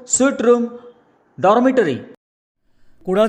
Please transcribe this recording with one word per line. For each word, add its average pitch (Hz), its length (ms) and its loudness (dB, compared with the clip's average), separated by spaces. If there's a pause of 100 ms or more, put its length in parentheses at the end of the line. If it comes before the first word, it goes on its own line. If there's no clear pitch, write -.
स्वीट 269 340 -2
रूम, 240 240 2 (720)
डॉर्मिटरी. 214 580 0 (1080)
कुडाळ 202 220 0